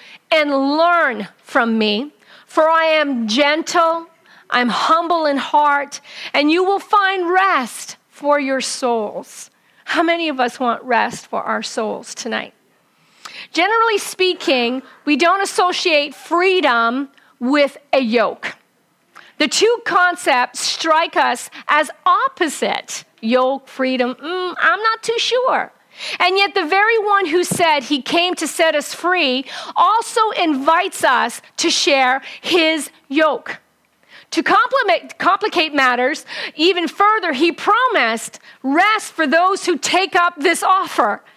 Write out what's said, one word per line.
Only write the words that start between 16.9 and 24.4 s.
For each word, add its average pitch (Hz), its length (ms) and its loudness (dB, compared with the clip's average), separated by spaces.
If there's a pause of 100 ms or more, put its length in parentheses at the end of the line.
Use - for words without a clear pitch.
with 277 380 0 (160)
a 277 80 2
yoke. 220 560 -2 (840)
The 302 100 0
two 466 340 2
concepts 320 800 0
strike 320 560 0
us 254 320 0 (180)
as 294 240 2 (140)
opposite. - 1000 -2 (160)
Yoke, 254 480 0
freedom, 262 480 -2
mm, 359 420 -8